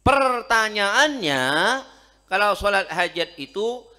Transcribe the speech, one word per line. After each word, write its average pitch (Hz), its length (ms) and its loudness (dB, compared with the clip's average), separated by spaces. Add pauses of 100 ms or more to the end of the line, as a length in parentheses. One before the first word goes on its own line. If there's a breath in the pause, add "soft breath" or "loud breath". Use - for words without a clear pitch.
Pertanyaannya, 226 1400 0 (840 soft breath)
kalau 196 300 2
sholat 196 340 0
hajat 165 480 -2
itu 226 460 -6 (140 soft breath)